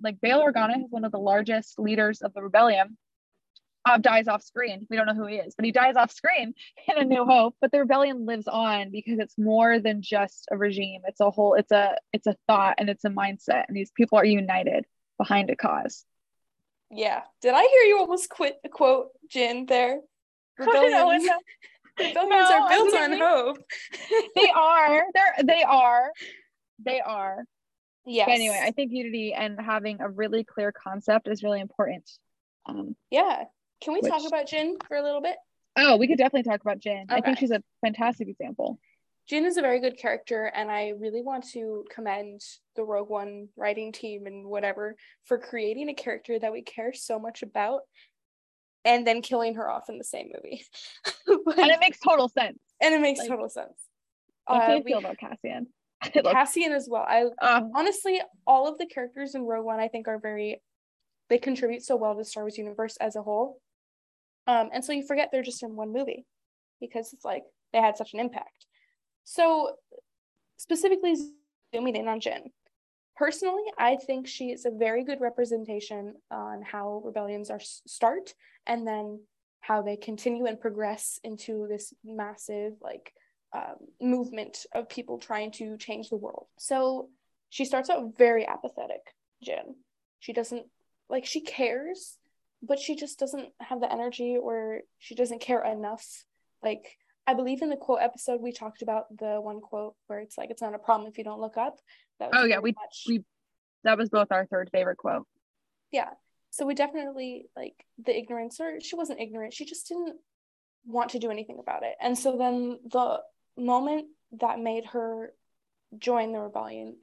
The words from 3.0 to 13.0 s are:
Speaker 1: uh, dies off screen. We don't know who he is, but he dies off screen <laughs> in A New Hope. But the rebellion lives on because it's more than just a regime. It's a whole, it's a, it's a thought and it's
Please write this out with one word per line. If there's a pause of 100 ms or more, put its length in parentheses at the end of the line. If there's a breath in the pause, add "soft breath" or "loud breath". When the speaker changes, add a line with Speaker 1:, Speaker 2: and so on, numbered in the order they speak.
Speaker 1:
uh,
dies
off
screen.
We
don't
know
who
he
is,
but
he
dies
off
screen (160 loud breath)
<laughs>
in
A
New
Hope.
But
the
rebellion
lives
on
because
it's
more
than
just
a
regime.
It's
a
whole,
it's
a, (160)
it's
a (100)
thought
and
it's